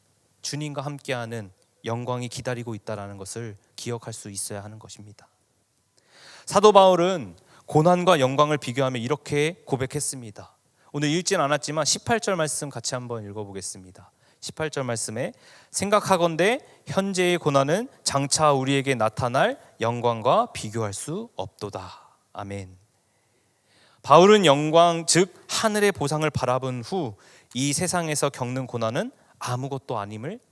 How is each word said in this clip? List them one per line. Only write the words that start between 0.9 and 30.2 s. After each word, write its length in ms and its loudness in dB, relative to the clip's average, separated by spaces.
영광이 440 -4
기다리고 460 -6
있다라는 420 -10
것을 400 -12
기억할 380 -10
수 180 -14
있어야 320 -8
하는 160 -16
것입니다. 480 -20
사도 260 6
바울은 640 6
고난과 540 4
영광을 380 2
비교하며 420 -2
이렇게 680 -2
고백했습니다. 920 -6
오늘 180 -2
읽진 300 0
않았지만 460 -2
십팔 340 0
절 160 -2
말씀 340 -4
같이 260 -8
한번 320 -8
읽어보겠습니다. 840 -12
십팔 280 -6
절 140 -4
말씀에 480 -6
"생각하건대 880 2
현재의 520 0
고난은 500 2
장차 480 2
우리에게 440 0
나타날 640 0
영광과 720 0
비교할 420 -6
수 420 -8
없도다." 840 -12
아멘. 440 -12
바울은 440 8
영광, 600 4
즉 280 2
하늘의 460 0
보상을 360 -2
바라본 540 -2
후 320 -4
이 160 0
세상에서 600 -2
겪는 340 -6
고난은 460 -4
아무것도 640 -6
아님을 400 -10